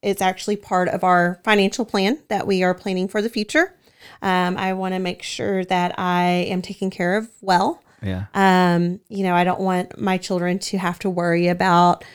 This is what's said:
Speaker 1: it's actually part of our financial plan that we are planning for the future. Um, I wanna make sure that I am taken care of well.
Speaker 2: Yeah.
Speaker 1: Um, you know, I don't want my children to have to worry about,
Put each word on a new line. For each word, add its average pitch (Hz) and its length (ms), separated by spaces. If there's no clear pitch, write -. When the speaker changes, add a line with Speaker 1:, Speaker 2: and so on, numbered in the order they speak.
Speaker 1:
it's 196 200
actually 190 340
part 185 320
of 190 160
our 180 400
financial 208 420
plan 214 340
that 208 180
we 190 160
are 180 100
planning 185 340
for 208 140
the 214 80
future. 302 460
Um, 185 340
I 190 180
wanna 185 260
make 180 240
sure 190 420
that 180 340
I 180 260
am 180 360
taken 190 280
care 185 280
of 226 120
well. 190 420
Speaker 2:
Yeah. 95 240
Speaker 1:
Um, 180 640
you 196 140
know, 180 120
I 175 80
don't 180 180
want 180 380
my 190 200
children 180 400
to - 180
have 175 220
to 202 100
worry 175 380
about, 175 680